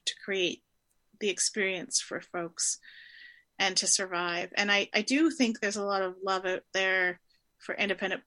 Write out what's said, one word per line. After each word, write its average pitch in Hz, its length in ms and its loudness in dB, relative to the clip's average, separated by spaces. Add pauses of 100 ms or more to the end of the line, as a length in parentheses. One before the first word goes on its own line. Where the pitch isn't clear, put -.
to - 80 -4 (100)
create 190 400 -2 (560)
the 214 100 -2
experience 190 720 -2
for - 200 -8
folks - 580 -4 (800)
and 190 200 0
to 196 100 2
survive. 175 680 0
And 202 160 2
I, 202 220 4
I 214 80 2
do 285 280 4
think 226 300 2
there's 208 160 -2
a 202 80 -2
lot 196 180 2
of 185 220 -2
love 190 220 0
out 185 180 -2 (100)
there 185 460 2 (400)
for - 160 -8
independent 190 520 -2